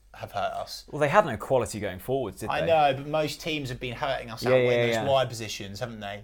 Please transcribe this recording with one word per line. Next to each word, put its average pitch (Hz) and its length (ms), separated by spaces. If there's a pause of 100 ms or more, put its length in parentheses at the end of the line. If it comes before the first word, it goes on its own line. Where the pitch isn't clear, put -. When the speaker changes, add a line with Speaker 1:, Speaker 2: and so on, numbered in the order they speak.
(140)
Speaker 1:
have - 180
hurt 98 200
us. - 380
Speaker 2:
Well, 143 100
they 147 80
had 185 180
no 117 100
quality 113 440
going 95 180
forwards, 127 420
did 113 80
Speaker 1:
I 143 120
Speaker 2:
they? 165 80
Speaker 1:
know, 151 280
but 143 120
most 151 320
teams 151 280
have 127 120
been 123 140
hurting 123 360
us 113 140
Speaker 2:
Yeah, 120 60
Speaker 1:
out 127 80
in 123 80
Speaker 2:
yeah, 120 200
Speaker 1:
those 117 80
Speaker 2:
yeah. 110 120
Speaker 1:
wide 131 220
positions, 104 520
haven't 117 200
they? 104 240